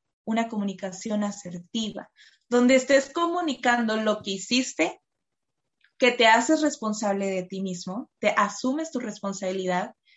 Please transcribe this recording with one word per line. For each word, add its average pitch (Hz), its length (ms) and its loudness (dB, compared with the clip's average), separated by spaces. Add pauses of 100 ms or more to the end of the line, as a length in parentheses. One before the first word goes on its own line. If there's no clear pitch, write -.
(260)
una 226 240 0
comunicación 202 760 -4
asertiva, 202 880 -8 (400)
donde 247 260 6
estés 269 380 4
comunicando 254 840 0
lo 214 240 0
que 202 100 -8
hiciste, 254 720 -2 (960)
que 247 140 4
te 240 160 4
haces 247 340 6
responsable 208 680 -2
de 185 160 -2
ti 190 180 -10
mismo, 185 480 -8 (100)
te 208 160 2
asumes 262 560 -2
tu 247 80 -6
responsabilidad, 190 960 -4 (220)